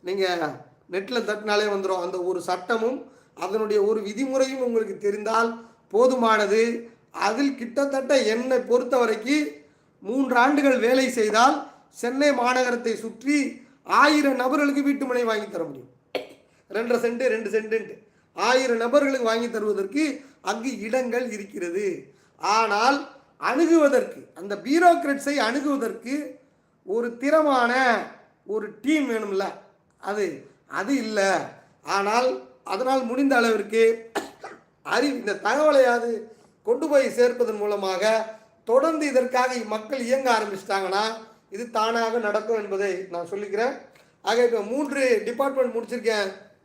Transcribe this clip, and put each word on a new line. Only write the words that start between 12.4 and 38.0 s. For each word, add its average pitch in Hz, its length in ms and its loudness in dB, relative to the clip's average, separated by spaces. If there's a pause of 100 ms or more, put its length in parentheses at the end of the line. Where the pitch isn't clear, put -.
மாநகரத்தை 240 520 0 (100)
சுற்றி 269 340 -2 (640)
ஆயிரம் 277 400 4
நபர்களுக்கு 277 460 0
வீட்டு 277 200 0
மனை 247 220 0
வாங்கி 208 180 -2
தர 180 160 -6
முடியும். 135 280 -12 (800)
ரெண்டரை 233 300 0
சென்ட், 240 220 -2 (100)
ரெண்டு 220 200 -4
சென்ட்டுன்ட்டு 214 420 -2 (420)
ஆயிரம் 240 460 2
நபர்களுக்கு 262 480 2
வாங்கி 233 180 -2
தருவதற்கு 214 540 -2 (480)
அங்கு 233 200 -4 (140)
இடங்கள் 247 400 -2 (100)
இருக்கிறது. 196 520 -6 (540)
ஆனால் 220 560 2 (520)
அணுகுவதற்கு, 294 680 4 (200)
அந்த 202 140 -8 (120)
பியூரோக்ரட்ஸை 294 680 4 (120)
அணுகுவதற்கு 262 680 -2 (680)
ஒரு 233 220 -2 (100)
திறமான 269 560 2 (800)
ஒரு 208 140 -4 (160)
டீம் 285 280 2
வேணும்ல, 202 340 -2 (580)
அது, 202 220 -2 (540)
அது 208 140 -2 (120)
இல்ல. 214 140 -2 (760)
ஆனால் 220 340 2 (440)
அதனால் 254 360 0
முடிந்த 269 300 2
அளவிற்கு 226 440 2 (1000)
அறி-, 240 340 0
இந்த 202 280 -4
தகவலையாவது 254 640 4 (560)
கொண்டு 277 240 0
போய் 269 260 4
சேர்ப்பதன் 240 440 2
மூலமாக 196 420 -2 (640)